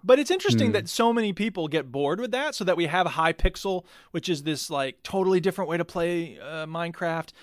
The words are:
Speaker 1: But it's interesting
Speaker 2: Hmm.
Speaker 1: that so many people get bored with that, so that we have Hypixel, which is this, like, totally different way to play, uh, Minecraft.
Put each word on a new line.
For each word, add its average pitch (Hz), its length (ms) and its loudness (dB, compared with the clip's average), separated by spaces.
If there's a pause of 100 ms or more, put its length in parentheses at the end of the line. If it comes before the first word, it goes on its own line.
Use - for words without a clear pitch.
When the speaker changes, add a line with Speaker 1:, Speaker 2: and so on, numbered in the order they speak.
Speaker 1:
But 254 160 8
it's 294 100 0
interesting 349 380 2
Speaker 2:
Hmm. 214 60 2
Speaker 1:
that 196 140 0
so 233 240 2
many 220 220 0
people 190 340 -2
get 143 240 -2
bored 143 280 0
with 233 120 -6
that, 269 220 -2
so 208 120 -6
that 175 120 2
we 170 80 2
have 175 220 2
Hypixel, 175 760 0 (260)
which - 180 -4
is 143 140 0
this, 151 260 -4
like, 135 320 -4
totally 190 380 4
different 185 280 0
way 165 100 0
to 165 80 0
play, 170 540 -2
uh, 156 280 -8
Minecraft. 165 640 -4 (140)